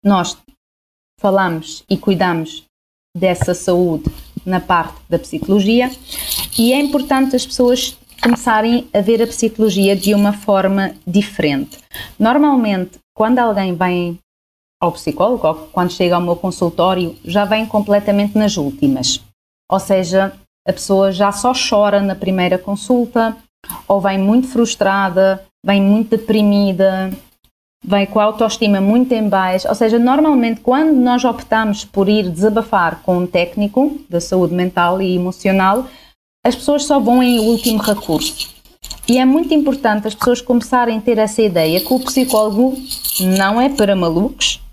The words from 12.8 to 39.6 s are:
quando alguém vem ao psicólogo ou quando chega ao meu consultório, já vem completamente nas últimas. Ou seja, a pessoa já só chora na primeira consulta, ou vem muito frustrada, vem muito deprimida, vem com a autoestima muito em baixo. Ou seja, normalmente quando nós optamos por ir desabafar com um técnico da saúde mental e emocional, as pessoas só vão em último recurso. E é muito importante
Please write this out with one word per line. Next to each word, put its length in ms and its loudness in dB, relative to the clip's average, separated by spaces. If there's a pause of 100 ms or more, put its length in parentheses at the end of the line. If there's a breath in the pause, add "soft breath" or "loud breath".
quando 260 2
alguém 360 0
vem 420 -2 (680)
ao 80 0
psicólogo 560 -2
ou 80 0 (160)
quando 220 -2
chega 220 0
ao 60 0
meu 140 -2
consultório, 880 -2
já 220 -2
vem 200 -2
completamente 720 0
nas 200 0
últimas. 640 -2 (500)
Ou 80 0
seja, 540 0 (340)
a 60 -2
pessoa 360 2
já 220 0
só 220 0
chora 480 2
na 140 -2
primeira 420 0
consulta, 800 -2 (500 loud breath)
ou 140 2
vem 160 0
muito 320 2
frustrada, 920 0 (240)
vem 160 2
muito 280 2
deprimida, 1000 0 (680)
vem 240 0
com 140 -2
a 60 4
autoestima 560 0
muito 320 2
em 160 0
baixo. 400 0
Ou 60 0
seja, 220 0
normalmente 640 2
quando 380 2
nós 260 2
optamos 600 -2
por 240 0
ir 200 2
desabafar 760 0
com 160 0
um 60 -2
técnico 840 -2
da 100 -2
saúde 340 0
mental 480 0
e 140 0
emocional, 720 0 (580 loud breath)
as 100 0
pessoas 280 0
só 160 2
vão 240 4
em 160 2
último 420 0
recurso. 720 -4 (560)
E 100 2
é 60 2
muito 300 2
importante 560 0